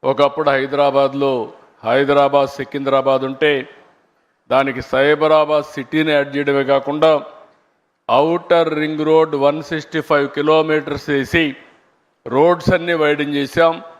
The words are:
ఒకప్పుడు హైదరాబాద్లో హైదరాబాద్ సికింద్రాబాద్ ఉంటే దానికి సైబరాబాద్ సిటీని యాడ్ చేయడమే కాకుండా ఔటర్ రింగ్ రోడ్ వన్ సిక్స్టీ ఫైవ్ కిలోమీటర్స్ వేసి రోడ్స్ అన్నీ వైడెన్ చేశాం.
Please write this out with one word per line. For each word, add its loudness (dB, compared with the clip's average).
ఒకప్పుడు 0
హైదరాబాద్లో 0
హైదరాబాద్ 2
సికింద్రాబాద్ -2
ఉంటే 0
దానికి 0
సైబరాబాద్ 2
సిటీని -4
యాడ్ 0
చేయడమే 0
కాకుండా 2
ఔటర్ 2
రింగ్ -4
రోడ్ 2
వన్ 0
సిక్స్టీ -6
ఫైవ్ 0
కిలోమీటర్స్ 0
వేసి 0
రోడ్స్ 2
అన్నీ -2
వైడెన్ 0
చేశాం. 0